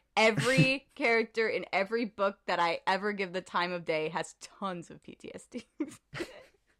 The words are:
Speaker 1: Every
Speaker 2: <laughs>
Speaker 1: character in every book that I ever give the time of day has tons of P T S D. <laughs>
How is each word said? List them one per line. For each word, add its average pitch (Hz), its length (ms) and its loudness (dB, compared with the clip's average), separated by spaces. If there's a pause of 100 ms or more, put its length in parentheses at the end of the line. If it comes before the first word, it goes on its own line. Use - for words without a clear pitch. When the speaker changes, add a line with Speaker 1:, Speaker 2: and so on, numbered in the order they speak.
(160)
Speaker 1:
Every 247 720 4
Speaker 2:
<laughs> - 60 -20
Speaker 1:
character 226 520 2
in 175 240 -2
every 214 340 0
book 196 400 -2
that 180 120 0
I 170 300 2
ever 190 240 0
give 190 200 -4
the 185 80 -4
time 180 300 -2
of 175 140 -4
day 156 240 0
has 185 260 -6 (240)
tons 180 320 -6
of - 140 -18
P - 100 -16
T - 180 -16
S - 160 -16
D. 240 160 -12 (140)
<laughs> 294 80 -4 (920)